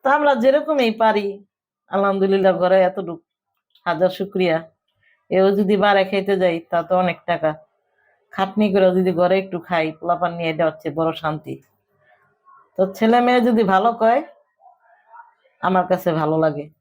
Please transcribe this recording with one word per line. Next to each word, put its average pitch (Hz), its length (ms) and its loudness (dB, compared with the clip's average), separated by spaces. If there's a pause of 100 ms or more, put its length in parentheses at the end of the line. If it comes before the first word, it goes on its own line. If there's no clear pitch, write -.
তো - 40 2
আমরা 294 260 2
যেরকমই 269 560 2
পারি, 214 340 0 (640)
আলহামদুলিল্লাহ, 196 640 2
ঘরে 180 240 2
এতটুকু 175 440 -2 (600)
হাজার 175 260 0
শুক্রিয়া। 185 460 -2 (760)
এও 190 240 4
যদি 202 220 2
বারে 196 280 2
খাইতে 196 320 -2
যাই, 180 200 0 (100)
তা 170 160 -2
তো 185 120 -4
অনেক 180 300 0
টাকা। 160 260 -2 (840)
খাটনি 196 380 -2
করে 190 240 4
যদি 185 160 0
ঘরে 175 260 2
একটু 190 220 -6
খাই, 165 320 -4
পোলাপান 170 420 -4
নিয়ে, 170 180 -4
এটা 160 140 -2
হচ্ছে 156 260 -6
বড় 160 220 -2
শান্তি। 151 400 -8 (1200)
তো 185 40 -2 (120)
ছেলে 226 280 2
মেয়ে 247 200 2
যদি 226 220 2
ভালো 190 300 2
কয়, 226 280 2 (1400)
আমার 185 260 0
কাছে 180 260 -2
ভালো 156 240 0
লাগে। 151 280 -2 (160)